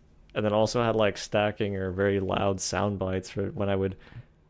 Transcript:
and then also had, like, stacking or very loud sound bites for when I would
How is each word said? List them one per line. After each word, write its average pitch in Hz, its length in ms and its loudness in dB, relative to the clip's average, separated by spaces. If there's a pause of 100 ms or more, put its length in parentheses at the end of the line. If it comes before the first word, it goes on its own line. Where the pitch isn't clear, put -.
(360)
and 107 100 -2
then 104 80 2
also 110 300 2
had, 113 120 2
like, 104 220 2
stacking 104 580 -2
or 95 160 -2
very 98 280 2
loud 95 420 0
sound 98 380 -2
bites 95 300 -2
for 98 220 -4
when 101 180 -2
I 98 60 2
would 95 200 0 (540)